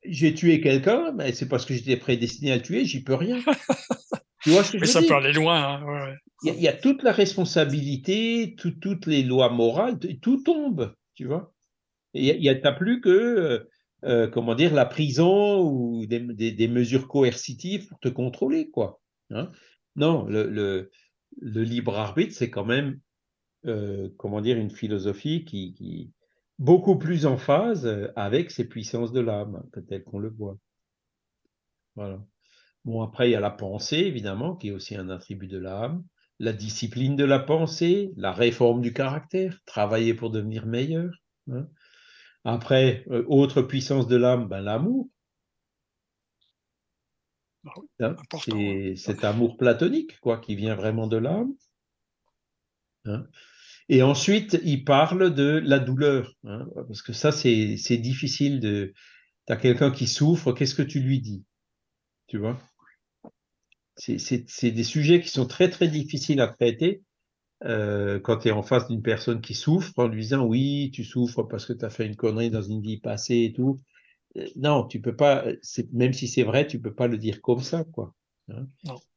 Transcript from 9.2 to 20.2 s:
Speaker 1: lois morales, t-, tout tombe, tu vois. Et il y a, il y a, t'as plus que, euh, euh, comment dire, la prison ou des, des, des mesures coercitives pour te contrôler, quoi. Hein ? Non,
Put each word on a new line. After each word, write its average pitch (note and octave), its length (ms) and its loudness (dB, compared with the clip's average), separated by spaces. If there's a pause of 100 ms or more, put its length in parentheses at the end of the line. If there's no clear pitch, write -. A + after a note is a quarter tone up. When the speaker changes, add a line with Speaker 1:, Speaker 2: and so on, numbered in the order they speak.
Speaker 1:
lois B2+ 280 4
morales, B2+ 500 2
t-, D3 180 -8
tout C4+ 240 2
tombe, C4+ 540 0 (180)
tu C3+ 120 -12
vois. D#3 280 -6 (600)
Et C#3+ 80 -4
il - 20 0
y C#3 80 4
a, - 20 4
il - 80 -4
y C#3 60 6
a, C3+ 80 6
t'as C#3 160 2
plus A3+ 280 0
que, - 80 2
euh, F3+ 640 2 (320)
euh, A#2 240 2
comment A#2 300 -2
dire, D3+ 180 4
la C3+ 100 6
prison F3+ 760 2
ou A#2+ 460 -2
des, A#2 120 -2
des, A2+ 320 -4
des A2 160 0
mesures A#2+ 400 2
coercitives C#3 800 -2
pour - 140 -20
te C3 80 -2
contrôler, B2+ 600 -2
quoi. G2+ 320 -6 (300)
Hein ? C3 220 -8 (420)
Non, D3 300 2